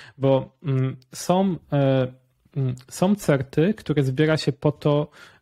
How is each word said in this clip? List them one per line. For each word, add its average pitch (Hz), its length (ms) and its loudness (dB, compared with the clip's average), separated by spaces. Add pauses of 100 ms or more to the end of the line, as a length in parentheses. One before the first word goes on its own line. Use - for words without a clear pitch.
(180)
bo, 131 460 0
mm, 131 320 -2 (180)
są, 185 420 0 (180)
e, 135 340 2 (500)
mm, 131 180 -2 (140)
są 196 260 0
certy, 156 580 0
które 147 300 -2
zbiera 156 340 0
się - 140 -2
po 147 200 -2
to, 147 380 -2 (320)